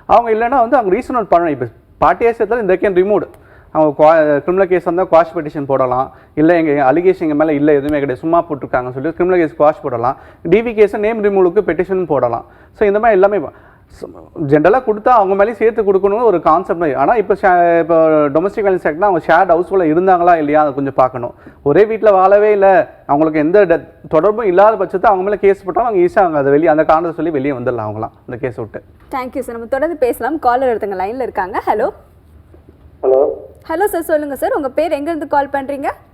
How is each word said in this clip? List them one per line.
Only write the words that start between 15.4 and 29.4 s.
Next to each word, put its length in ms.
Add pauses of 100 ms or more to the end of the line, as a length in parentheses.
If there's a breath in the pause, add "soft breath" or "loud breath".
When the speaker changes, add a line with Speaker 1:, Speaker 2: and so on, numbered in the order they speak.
Speaker 1:
மேலேயும் 180
சேர்த்து 200
கொடுக்கணும்னு 400
ஒரு 180
கான்செப்ட் 400
தான். 140
ஆனா 200
இப்போ 200
ஷே-, 440
இப்போ 160 (340)
டொமஸ்டிக் 360
வயலன்ஸ் 220
ஆக்ட்னா 140
அவங்க 260
ஷேர்ட் 300
ஹவுஸ்குள்ள 260
இருந்தாங்களா 520
இல்லையா 280
அதை 120
கொஞ்சம் 200
பார்க்கணும். 400 (280 loud breath)
ஒரே 220
வீட்ல 260
வாழவே 420
இல்ல, 360 (180)
அவங்களுக்கு 340
எந்த 260
ட-, 220 (200)
தொடர்பும் 380
இல்லாத 380
பட்சத்தை 200
அவங்க 180
மேல 140
கேஸ் 280
போட்டாலும் 260
அவங்க 160
ஈஸியா 120
அவங்க 200
அதை 140
வெளியே, 160
அந்த 160
காரணத்தை 320
சொல்லி 140
வெளியே 240
வந்துடலாம் 300
அவங்களாம் 300 (120)
அந்த 140
கேஸ் 160
விட்டு. 260 (280)
Speaker 2:
Thank 240
you 40
சார். 160